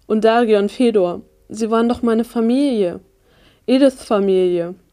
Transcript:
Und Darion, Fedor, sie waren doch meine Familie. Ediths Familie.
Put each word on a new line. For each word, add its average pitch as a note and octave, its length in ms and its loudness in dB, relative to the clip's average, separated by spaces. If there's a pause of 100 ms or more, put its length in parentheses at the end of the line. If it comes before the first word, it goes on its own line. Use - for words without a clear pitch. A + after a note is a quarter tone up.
Und G#3+ 200 -2
Darion, A3 420 2
Fedor, G3+ 540 0 (280)
sie G#3+ 220 -6
waren A3+ 180 2
doch A#3+ 120 -4
meine A3+ 240 0
Familie. A3+ 720 -2 (680)
Ediths C4 380 2
Familie. F#3 720 -2 (180)